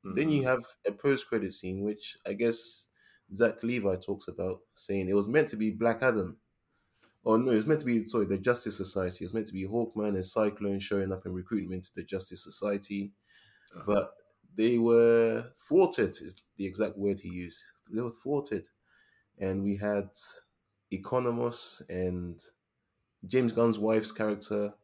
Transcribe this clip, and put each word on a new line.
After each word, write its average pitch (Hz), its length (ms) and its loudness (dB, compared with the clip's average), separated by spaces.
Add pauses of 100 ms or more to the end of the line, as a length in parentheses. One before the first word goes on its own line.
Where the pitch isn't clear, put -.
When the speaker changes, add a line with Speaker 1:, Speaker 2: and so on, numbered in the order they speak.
Speaker 1:
Then 127 260 0
you 143 120 4
Speaker 2:
Mm-hmm. 127 60 2
Speaker 1:
have 123 160 2 (220)
a 101 60 0
post-credit 113 600 0
scene, 92 300 -6
which - 420 -6
I 98 100 -6
guess 117 520 -2 (480)
Zach 110 300 2
Levi 104 320 0
talks 92 320 -8
about, 92 320 -6 (140)
saying 95 340 -4
it 98 60 2
was 101 120 4
meant 147 220 4
to 113 80 -8
be 107 160 0
Black 117 300 0
Adam. 110 340 0 (880)
Oh, 113 120 6
no, 127 140 4
it 110 60 6
was 107 100 2
meant 151 140 4
to 147 60 -6
be, 113 180 2
sorry, 107 220 0
the 95 120 0
Justice 120 380 0
Society. 92 480 -4
It - 20 -8
was 101 80 -8
meant 110 140 -2
to - 40 -12
be 95 140 -6
Hawkman 107 480 -2
and 92 100 0
Cyclone 104 540 0
showing 98 340 -2
up 92 140 -8
and 92 80 -6
recruiting 92 340 -4
him 92 40 -6
into 92 200 -8
the - 120 -10
Justice 92 400 -8
Society. 101 680 -4 (640)
Speaker 2:
Uh-huh. 87 100 -14
Speaker 1:
But 101 280 0 (420)
they 107 240 4
were 117 760 6
thwarted, 165 540 4
is - 260 -14 (200)
the 98 100 -4
exact 98 300 -2
word 98 220 0
he 92 120 -10
used. 87 340 -10 (260)
They 110 100 -2
were 120 120 -4
thwarted. 139 560 -4 (720)
And 98 240 -2
we 101 120 0
had 101 340 -2 (840)
Economos 120 1000 -4
and 90 480 -4 (880)
James 120 260 2
Gunn's 117 280 4
wife's 110 320 2
character. 104 600 -2 (120)